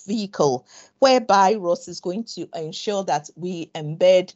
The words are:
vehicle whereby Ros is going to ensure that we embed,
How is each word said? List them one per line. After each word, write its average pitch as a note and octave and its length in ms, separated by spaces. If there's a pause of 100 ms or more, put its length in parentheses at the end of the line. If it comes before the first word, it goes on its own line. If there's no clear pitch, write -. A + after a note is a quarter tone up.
vehicle F#3+ 640 (320)
whereby A3 560
Ros F3+ 340
is F3 120
going F#3 240
to - 300
ensure F#3+ 500
that D3+ 320
we E3+ 380
embed, F3+ 600